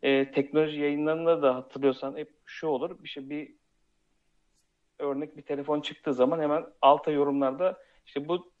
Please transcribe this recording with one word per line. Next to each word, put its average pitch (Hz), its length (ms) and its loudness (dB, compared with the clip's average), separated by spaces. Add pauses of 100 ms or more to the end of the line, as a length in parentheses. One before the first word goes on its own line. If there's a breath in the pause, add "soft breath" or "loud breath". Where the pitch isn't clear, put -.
e, 135 280 2
teknoloji 151 500 0
yayınlarında 156 600 0
da 131 120 4
hatırlıyorsan 135 600 -2
hep 151 140 -10 (160)
şu - 200 -10
olur, 143 380 -4
bir - 40 -16
şey, 139 220 -14
bir 147 240 -10 (1400)
örnek 143 380 -4
bir 147 60 -18
telefon 147 380 -2
çıktığı 147 340 -4
zaman 131 260 2
hemen 151 260 0 (160)
alta 147 280 6
yorumlarda 143 680 0 (280 soft breath)
işte 143 220 -8
bu 180 320 -4